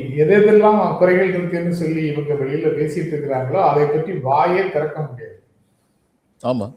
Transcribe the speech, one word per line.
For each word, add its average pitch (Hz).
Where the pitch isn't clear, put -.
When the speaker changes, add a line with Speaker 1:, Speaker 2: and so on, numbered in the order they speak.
Speaker 1:
எது 175
எதெல்லாம் 208
குறைகள் 180
இருக்குன்னு 170
சொல்லி 160
இவங்க 147
வெளியில 143
பேசிட்டு 156
இருக்கிறாங்களோ 139
அதை 147
பத்தி 156
வாயே 170
திறக்க 151
முடியாது. 113
Speaker 2:
ஆமா, 120